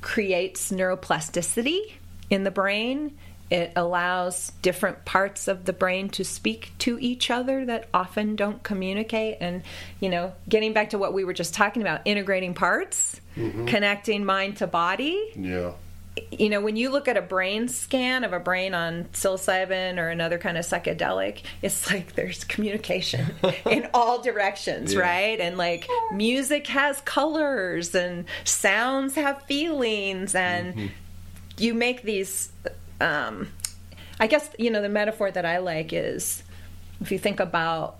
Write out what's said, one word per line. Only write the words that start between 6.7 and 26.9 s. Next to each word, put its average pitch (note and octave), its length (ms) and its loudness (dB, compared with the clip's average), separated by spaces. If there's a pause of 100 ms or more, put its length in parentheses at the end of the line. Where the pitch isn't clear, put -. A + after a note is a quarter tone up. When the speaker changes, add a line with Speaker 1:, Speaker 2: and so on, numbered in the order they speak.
Speaker 1:
to A#3+ 200 0
each B3 320 0
other B3+ 360 2
that A#3 260 -2
often G#3+ 420 2
don't G#3 280 0
communicate. G#3+ 760 -2
And, F3 220 -4 (380)
you F#3+ 80 0
know, F3 240 0 (160)
getting A3 240 4
back G#3+ 180 2
to G#3+ 80 -2
what G3 140 0
we F#3+ 120 0
were F3+ 100 -2
just E3+ 180 -4
talking G#3+ 300 2
about, E3 220 0
integrating F#3+ 500 2
parts, G3 640 2 (160)
Speaker 2:
Mm-hmm. - 300 -2
Speaker 1:
connecting G3+ 600 2
mind G3 320 2
to G3 80 0
body. A#3 680 0
Speaker 2:
Yeah. F2+ 380 -2 (580)
Speaker 1:
You G#3 200 2
know, G#3 100 2
when G#3+ 160 0
you B3 140 2
look C#4 180 2
at A#3 80 4
a F#3 60 2
brain F#3+ 460 0
scan B3+ 540 0
of F#3 120 -2
a F3+ 40 0
brain F#3 360 0
on E3+ 300 -2 (100)
psilocybin F#3 840 2
or E3 120 0
another E3+ 280 0
kind E3+ 200 -2
of E3 80 -2
psychedelic, F3 720 0 (220)
it's - 280 0
like F#3+ 240 -2
there's - 300 -2
communication F#3 920 -2 (140)
Speaker 3:
<laughs> - 220 0
Speaker 1:
in A#3+ 240 2
all A#3+ 260 6
directions, G3+ 720 0
Speaker 3:
Yeah. G3 80 4
Speaker 1:
right? F#3 400 4
And, F3 160 0
like, E3+ 320 0 (240)
music C4 540 2
has C#4 360 2